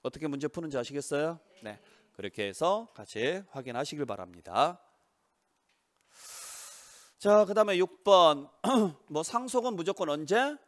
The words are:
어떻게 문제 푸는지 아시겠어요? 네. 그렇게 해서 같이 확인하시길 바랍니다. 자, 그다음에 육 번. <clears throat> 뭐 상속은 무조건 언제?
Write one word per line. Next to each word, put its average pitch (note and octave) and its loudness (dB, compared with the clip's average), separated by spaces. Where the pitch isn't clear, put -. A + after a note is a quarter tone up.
어떻게 C#3 -8
문제 C#3+ -6
푸는지 D3+ -8
아시겠어요? C#3+ -4
네. G#2+ -14
그렇게 G2+ -8
해서 F#3+ -2
같이 C3 -6
확인하시길 C3+ -8
바랍니다. G2+ -4
자, G#3 6
그다음에 G3+ 2
육 F3+ -2
번. D#3+ 8
<clears throat> G#3 0
뭐 D3+ -4
상속은 A#3+ -2
무조건 E3+ -2
언제? G3+ 0